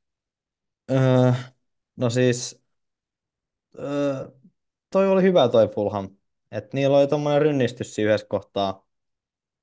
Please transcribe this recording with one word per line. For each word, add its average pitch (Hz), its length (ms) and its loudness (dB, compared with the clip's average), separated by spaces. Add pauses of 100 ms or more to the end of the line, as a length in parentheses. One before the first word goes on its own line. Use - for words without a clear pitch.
(920)
Öö, 127 400 4 (640)
no 123 140 -2
siis, 123 540 -2 (1160)
öö, 143 500 -6 (600)
toi 196 180 0
oli 190 140 2
hyvä 175 260 4
toi 113 200 4
Fulham. 101 420 -4 (420)
Et 107 220 -12
niillä 139 240 0
oli 143 100 4
tommonen 147 340 -2
rynnistys 135 540 -2
siinä 107 140 -2
yhdessä 104 180 0
kohtaa, 98 580 -6 (760)